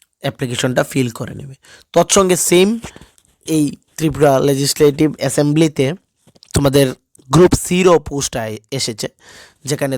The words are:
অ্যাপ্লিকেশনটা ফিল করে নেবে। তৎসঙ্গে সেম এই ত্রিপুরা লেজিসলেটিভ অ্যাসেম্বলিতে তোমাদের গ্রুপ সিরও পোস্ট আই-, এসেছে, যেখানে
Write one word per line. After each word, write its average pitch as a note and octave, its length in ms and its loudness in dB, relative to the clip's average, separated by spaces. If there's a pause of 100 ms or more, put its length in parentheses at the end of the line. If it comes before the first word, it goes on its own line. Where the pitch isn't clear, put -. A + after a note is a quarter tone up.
(240)
অ্যাপ্লিকেশনটা C3 680 -4
ফিল B2+ 180 -2 (100)
করে C#3 200 -12
নেবে। C3+ 160 -18 (380)
তৎসঙ্গে F3+ 440 2 (120)
সেম F3+ 180 4 (800)
এই D#3 180 0 (340)
ত্রিপুরা D3 340 2 (160)
লেজিসলেটিভ C#3+ 640 0 (120)
অ্যাসেম্বলিতে D3 640 0 (720)
তোমাদের C#3 320 2 (420)
গ্রুপ E3+ 240 6 (120)
সিরও F3+ 300 4 (140)
পোস্ট C#3 240 -6 (100)
আই-, A2 180 -10 (180)
এসেছে, - 280 -6 (640)
যেখানে C3+ 280 -4